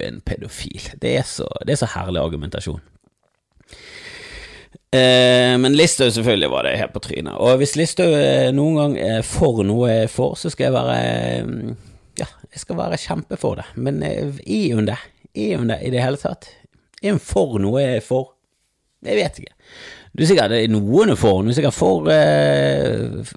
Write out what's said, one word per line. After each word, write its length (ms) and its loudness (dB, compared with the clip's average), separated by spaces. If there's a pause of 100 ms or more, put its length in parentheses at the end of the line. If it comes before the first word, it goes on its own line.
en 160 -10
pedofil. 800 -10
Det 160 -2
er 80 0
så, 240 -8 (160)
det 140 -2
er 80 -2
så 80 -6
herlig 260 -4
argumentasjon. 640 -6 (2000)
Eh, 680 6
men 160 4
Listhaug, 400 4
selvfølgelig 340 2
var 140 -2
det 160 -2
helt 140 -6
på 100 -8
trynet. 360 -8
Og 200 4
hvis 160 -2
Listhaug, 400 2
eh, 400 2
noen 200 2
gang 220 0
er 240 -2
for 420 0
noe 260 2
jeg 140 4
er 80 -2
for, 240 -2
så 140 -8
skal 200 -4
jeg 40 0
være, 240 0
eh, 460 -4 (760)
ja, 60 -2 (260)
jeg 80 -18
skal 200 -8
være 200 -4
kjempe 380 -8
for 180 -2
det. 100 -12 (100)
Men, 280 -4
eh, 280 -4 (160)
er 280 0
hun 100 2
det? 120 -2 (380)
Er 220 -2
hun 100 -2
det 160 -2
i 80 -4
det 100 0
hele 160 0
tatt? 320 -8 (540)
Er 80 0
hun 80 2
for 400 -2
noe 200 0
jeg 180 0
er 40 -4
for? 320 -2 (720)
Jeg 120 -2
vet 240 -2
ikke. 140 -20 (640)
Du 60 2
er 40 4
sikkert, 220 6
det 140 2
er 100 2
noen 380 4
er 40 2
for, 280 4
du 60 0
er 40 2
sikkert 240 0
for, 320 2
eh, 1120 2 (140)